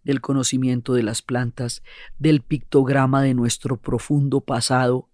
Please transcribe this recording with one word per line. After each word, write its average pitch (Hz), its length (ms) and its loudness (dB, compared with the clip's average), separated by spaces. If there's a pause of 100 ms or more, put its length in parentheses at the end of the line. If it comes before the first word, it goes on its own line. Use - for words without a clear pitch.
del 135 180 -2
conocimiento 127 720 -2
de 123 100 2
las 110 180 -4
plantas, 123 640 -6 (340)
del 147 240 4
pictograma 135 800 2
de 135 120 2
nuestro 120 440 -2
profundo 139 640 0
pasado, 127 760 0